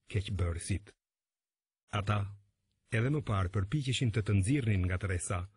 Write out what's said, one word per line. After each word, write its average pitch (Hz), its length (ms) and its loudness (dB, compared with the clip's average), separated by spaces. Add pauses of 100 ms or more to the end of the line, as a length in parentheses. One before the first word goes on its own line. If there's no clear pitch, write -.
(100)
keqbërësit." 90 760 -2 (1080)
Ata 104 280 0 (720)
edhe 117 180 2
më 151 120 0
parë 95 320 0
përpiqeshin 127 580 0
të 110 100 0
të 104 120 0
nxirrnin 110 500 4
nga 90 140 0
thresa 92 420 -2 (160)